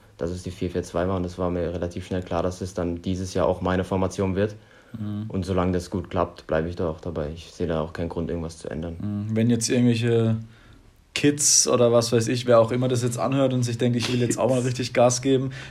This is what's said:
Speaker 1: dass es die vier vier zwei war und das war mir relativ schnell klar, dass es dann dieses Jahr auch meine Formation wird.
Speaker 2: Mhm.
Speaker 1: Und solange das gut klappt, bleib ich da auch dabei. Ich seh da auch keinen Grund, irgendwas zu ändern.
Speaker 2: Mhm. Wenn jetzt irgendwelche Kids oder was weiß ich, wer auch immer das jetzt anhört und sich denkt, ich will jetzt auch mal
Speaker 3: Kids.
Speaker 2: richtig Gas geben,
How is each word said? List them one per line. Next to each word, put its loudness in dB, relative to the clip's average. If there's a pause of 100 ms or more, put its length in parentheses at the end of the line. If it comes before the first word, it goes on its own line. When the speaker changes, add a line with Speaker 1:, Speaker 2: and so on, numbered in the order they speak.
(180)
Speaker 1:
dass -4
es -8
die -10
vier -4
vier -4
zwei -2
war 0
und -2
das -8
war -2
mir -2
relativ -6
schnell -4
klar, -2
dass -4
es -8
dann -2
dieses -4
Jahr 2
auch 0
meine 0
Formation -2
wird. -2 (420)
Speaker 2:
Mhm. -8
Speaker 1:
Und -4
solange 0
das -2
gut -6
klappt, -4
bleib 0
ich -8
da -4
auch -8
dabei. -6
Ich -16
seh -6
da -2
auch -6
keinen -6
Grund, -6
irgendwas -6
zu -12
ändern. -8
Speaker 2:
Mhm. -4
Wenn 2
jetzt 0
irgendwelche 4 (800)
Kids 4
oder 6
was 4
weiß 4
ich, -2
wer 8
auch 4
immer 2
das 0
jetzt -2
anhört 2
und 2
sich -2
denkt, 2
ich -2
will 2
jetzt 0
auch 2
mal 2
Speaker 3:
Kids. 0
Speaker 2:
richtig -4
Gas 4
geben, 2 (200)